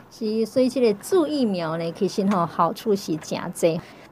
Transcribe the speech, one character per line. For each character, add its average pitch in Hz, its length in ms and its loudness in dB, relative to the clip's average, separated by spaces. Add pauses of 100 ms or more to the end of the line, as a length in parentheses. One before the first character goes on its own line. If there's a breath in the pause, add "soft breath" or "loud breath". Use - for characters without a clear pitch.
(100)
是， 220 340 -4
所 254 180 0
以 262 60 4
这 254 120 -2
个 220 200 4
注 349 260 2
疫 294 180 0
苗 170 320 0
呢， 170 160 -4
其 190 140 -2
实 196 200 -2
吼， 190 180 2
好 165 280 0
处 214 220 -2
是 185 220 -2
真 - 240 -6 (120)
多。 165 280 2 (320 loud breath)